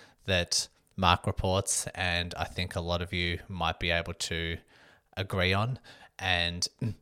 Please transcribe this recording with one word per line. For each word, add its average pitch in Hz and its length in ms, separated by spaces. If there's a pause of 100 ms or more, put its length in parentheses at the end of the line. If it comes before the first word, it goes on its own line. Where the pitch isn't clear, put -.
(260)
that 87 420 (280)
Mark 90 320
reports, - 640
and 87 420
I 80 100
think - 300
a 92 60
lot 87 220
of 85 100
you 87 340
might 85 320
be 87 120
able 85 240
to 82 420 (580)
agree 92 380
on. 113 240 (400)
And 87 500 (340)